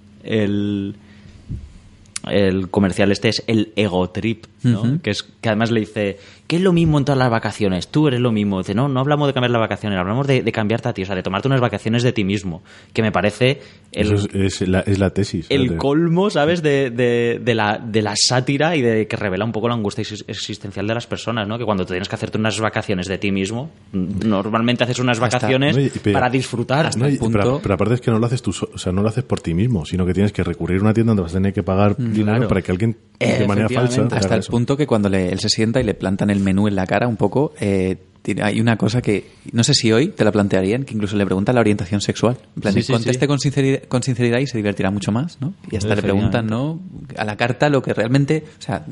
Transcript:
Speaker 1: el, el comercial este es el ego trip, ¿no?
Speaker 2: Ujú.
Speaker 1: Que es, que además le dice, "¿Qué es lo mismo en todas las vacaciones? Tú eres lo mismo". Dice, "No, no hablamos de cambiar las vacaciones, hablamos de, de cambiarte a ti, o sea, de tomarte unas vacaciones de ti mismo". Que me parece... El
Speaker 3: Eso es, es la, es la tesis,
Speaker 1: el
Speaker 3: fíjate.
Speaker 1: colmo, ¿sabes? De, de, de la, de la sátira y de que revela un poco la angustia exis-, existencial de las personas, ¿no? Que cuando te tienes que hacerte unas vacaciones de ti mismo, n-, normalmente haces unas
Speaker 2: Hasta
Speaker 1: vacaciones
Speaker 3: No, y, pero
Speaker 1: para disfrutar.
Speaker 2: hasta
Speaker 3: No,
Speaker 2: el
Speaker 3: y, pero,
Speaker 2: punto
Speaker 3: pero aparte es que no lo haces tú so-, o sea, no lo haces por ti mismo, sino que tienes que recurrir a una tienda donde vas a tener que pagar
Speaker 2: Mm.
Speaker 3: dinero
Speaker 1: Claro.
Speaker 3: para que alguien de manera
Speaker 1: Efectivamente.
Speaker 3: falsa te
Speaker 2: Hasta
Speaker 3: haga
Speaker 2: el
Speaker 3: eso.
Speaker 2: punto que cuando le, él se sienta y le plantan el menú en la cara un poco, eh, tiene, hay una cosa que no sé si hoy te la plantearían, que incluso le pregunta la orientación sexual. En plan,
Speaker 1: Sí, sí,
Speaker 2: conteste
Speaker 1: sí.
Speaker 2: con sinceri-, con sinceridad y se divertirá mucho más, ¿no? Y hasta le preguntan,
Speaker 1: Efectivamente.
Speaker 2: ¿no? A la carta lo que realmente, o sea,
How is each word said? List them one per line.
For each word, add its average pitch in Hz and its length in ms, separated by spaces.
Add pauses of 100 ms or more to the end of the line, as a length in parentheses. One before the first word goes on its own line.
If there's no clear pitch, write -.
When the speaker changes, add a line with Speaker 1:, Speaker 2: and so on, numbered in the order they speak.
(220)
Speaker 1:
el, 101 720 (1300)
el 95 380
comercial 98 420
este 104 200
es - 160
el 110 280
ego 92 360
trip, 107 340 (180)
¿no? 113 200
Speaker 2:
Ujú. 135 180
Speaker 1:
Que 107 100
es, 101 120
que - 260
además 110 220
le 113 100
dice, 101 380 (280)
"¿Qué 160 100
es 180 60
lo 185 120
mismo 160 240
en 131 80
todas 139 120
las 127 120
vacaciones? 101 580
Tú 151 200
eres 123 120
lo 123 100
mismo". 104 280
Dice, 95 160
"No, 131 140
no 131 120
hablamos 147 280
de 135 40
cambiar 123 200
las 117 80
vacaciones, 101 380
hablamos 110 280
de, 131 160
de 107 100
cambiarte 113 380
a - 20
ti, 101 100
o 92 40
sea, 98 100
de 90 60
tomarte 95 260
unas 135 140
vacaciones 113 400
de 123 100
ti 104 120
mismo". 95 380 (300)
Que - 80
me 110 100
parece... 127 520 (300)
El 104 200
Speaker 3:
Eso 101 220
es, 98 260
es 95 80
la, 92 120
es 98 180
la 98 160
tesis, 98 340
Speaker 1:
el 135 140
Speaker 3:
fíjate. 120 160
Speaker 1:
colmo, 165 500
¿sabes? 165 340
De, 139 280
de, 120 520
de 117 120
la, 107 240
de 110 240
la 104 140
sátira 139 600
y 135 60
de 110 260
que 117 80
revela 101 300
un 117 60
poco 110 160
la 120 60
angustia 107 300
exis-, 104 240
existencial 101 580
de 110 80
las 117 120
personas, 107 420
¿no? 113 100
Que 120 60
cuando 98 220
te 92 80
tienes 92 160
que - 60
hacerte 104 200
unas 107 240
vacaciones 104 480
de 92 80
ti 98 160
mismo, 110 380 (240)
n-, 95 320
normalmente 113 580
haces 120 140
unas 123 200
Speaker 2:
Hasta 120 200
Speaker 1:
vacaciones 131 360
Speaker 3:
No, 139 80
y, 131 80 (120)
pero 104 100
Speaker 1:
para 123 160
disfrutar. 127 580
Speaker 2:
hasta 107 140
Speaker 3:
No, 131 60
Speaker 2:
el 143 80
Speaker 3:
y, - 20
pero, 117 140
Speaker 2:
punto 110 320
Speaker 3:
pero 98 120
aparte 101 200
es 123 80
que - 80
no 113 80
lo 117 80
haces 120 160
tú 98 100
so-, - 220
o - 40
sea, 92 140
no 98 100
lo 107 60
haces 123 160
por - 160
ti 82 140
mismo, 98 320
sino 90 180
que 90 80
tienes 101 200
que 92 120
recurrir 85 360
a - 20
una 107 100
tienda 113 200
donde 98 100
vas 85 100
a 92 60
tener 95 160
que 101 80
pagar 98 360
Speaker 2:
Mm. 117 140
Speaker 3:
dinero 104 260
Speaker 1:
Claro. 120 100
Speaker 3:
para 95 140
que 90 100
alguien 110 240 (240)
de 120 260
manera 104 200
Speaker 1:
Efectivamente. 120 80
Speaker 3:
falsa 120 340
te - 80
Speaker 2:
Hasta 98 100
Speaker 3:
haga 104 100
Speaker 2:
el 104 40
Speaker 3:
eso. - 100
Speaker 2:
punto 123 260
que 147 100
cuando 107 220
le, 92 220
él 92 80
se 107 100
sienta 113 320
y 123 40
le 98 100
plantan 95 360
el 101 100
menú 98 280
en 101 60
la 92 120
cara 104 220
un 113 80
poco, 127 440
eh, 95 360 (260)
tiene, 101 200
hay 110 180
una 117 160
cosa 117 240
que 104 300 (220)
no 117 120
sé 147 80
si 113 200
hoy 131 160
te - 160
la 107 80
plantearían, 101 520
que 127 80
incluso 104 240
le 101 80
pregunta 95 300
la 123 60
orientación 104 420
sexual. 117 340 (200)
En - 60
plan, 101 120
Speaker 1:
Sí, 117 80
sí, 127 100
Speaker 2:
conteste 123 320
Speaker 1:
sí. - 20
Speaker 2:
con 143 120
sinceri-, 135 500
con 123 140
sinceridad 120 380
y 143 60
se 120 120
divertirá 101 320
mucho 98 200
más, 131 300
¿no? 160 140 (160)
Y 110 60
hasta 104 180
le 202 80
preguntan, 110 440
Speaker 1:
Efectivamente. 156 680
Speaker 2:
¿no? - 60
A 110 40
la 104 140
carta 123 320
lo 139 100
que 120 140
realmente, 139 500 (140)
o - 40
sea, - 300